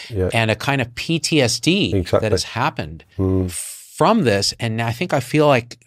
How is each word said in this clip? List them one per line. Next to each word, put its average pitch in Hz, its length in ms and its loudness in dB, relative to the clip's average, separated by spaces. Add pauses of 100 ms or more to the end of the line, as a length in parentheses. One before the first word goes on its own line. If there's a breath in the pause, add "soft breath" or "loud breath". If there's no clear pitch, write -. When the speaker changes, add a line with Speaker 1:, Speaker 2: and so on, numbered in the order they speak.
Speaker 1:
yeah. 92 240 -2
Speaker 2:
and 113 180 2
a 107 40 2
kind 139 260 -2
of 120 140 -4
P 165 240 -2
T 156 220 2
S 117 180 0
D 151 340 2
Speaker 1:
Exactly. 98 340 0
Speaker 2:
that 104 60 2
has 90 100 0
happened 101 600 -6 (140)
Speaker 1:
Mm. 95 320 0
Speaker 2:
from - 720 0
this. 101 360 2
And 113 220 -2
I 117 100 0
think 180 220 -4
I 143 60 2
feel 147 280 0
like 123 400 0